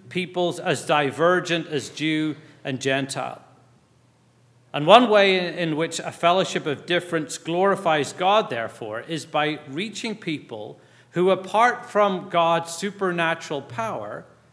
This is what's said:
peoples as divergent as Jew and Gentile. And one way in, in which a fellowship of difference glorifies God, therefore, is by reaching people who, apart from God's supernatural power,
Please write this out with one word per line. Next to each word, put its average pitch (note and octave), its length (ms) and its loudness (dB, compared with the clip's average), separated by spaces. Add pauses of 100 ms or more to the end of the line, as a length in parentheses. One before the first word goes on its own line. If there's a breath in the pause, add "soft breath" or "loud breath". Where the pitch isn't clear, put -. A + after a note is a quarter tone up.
peoples F3+ 500 -2
as E3 280 -2
divergent D#3+ 840 2
as C#3+ 220 -6
Jew D#3 480 -2 (260 loud breath)
and C3 160 -6
Gentile. C3+ 640 -4 (1300)
And D3 160 -2
one A3+ 220 10
way G3 280 6
in, F3 180 -4
in D#3+ 200 -2
which D#3+ 240 -4
a - 100 -10
fellowship F3 560 2
of C#3+ 200 -4
difference E3+ 520 -2
glorifies E3+ 760 0
God, G3+ 360 2
therefore, A2+ 520 -8
is D3+ 240 -8
by D3+ 420 -2
reaching G#3 480 -8
people C3+ 640 -10 (320 soft breath)
who, F3+ 180 2
apart G#3 560 2
from G3 440 0
God's E3 420 0
supernatural E3+ 880 -4
power, B2 640 -10 (280 soft breath)